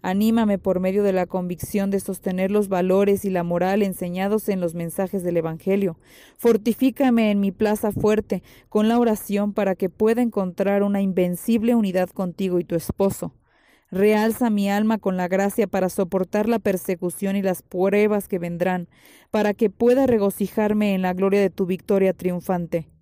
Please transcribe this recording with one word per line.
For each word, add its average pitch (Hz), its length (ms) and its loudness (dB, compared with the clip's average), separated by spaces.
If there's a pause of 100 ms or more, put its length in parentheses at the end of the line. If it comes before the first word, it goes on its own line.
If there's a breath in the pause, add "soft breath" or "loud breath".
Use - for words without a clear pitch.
Anímame 208 540 2
por 185 220 0
medio 190 220 0
de 202 120 2
la 185 100 2
convicción 185 640 -4
de 196 80 0
sostener 190 520 -4
los 208 180 2
valores 190 560 2
y 202 60 -2
la 180 120 0
moral 180 400 0
enseñados 190 680 -2
en 190 100 -2
los 170 140 -2
mensajes 175 480 -4
del 175 160 0
Evangelio. 165 600 -2 (380 loud breath)
Fortifícame 233 960 2
en 202 100 0
mi 196 120 0
plaza 214 380 0
fuerte 208 520 -2 (260 loud breath)
con 214 180 2
la 233 120 2
oración 208 560 0
para 196 200 0
que 185 140 -4
pueda 220 320 0
encontrar 202 640 0
una 202 180 0
invencible 196 760 0
unidad 185 360 0
contigo 180 500 -2
y 170 40 -4
tu - 100 -6
esposo. 165 580 -4 (580 soft breath)
Realza 214 600 2
mi 202 180 0
alma 214 300 0
con 190 180 -2
la 180 100 -2
gracia 196 420 0
para 185 200 -2
soportar 196 640 -2
la 233 80 0
persecución 185 760 -4
y 202 60 0
las 190 220 -2
pruebas 202 680 0
que 190 100 -4
vendrán, 175 500 -4 (420 soft breath)
para 208 240 0
que 214 160 0
pueda 247 360 4
regocijarme 208 880 0
en 190 60 -2
la 185 140 0
gloria 196 260 2
de 196 80 2
tu 190 160 -2
victoria 190 480 0
triunfante. 175 760 -4 (100)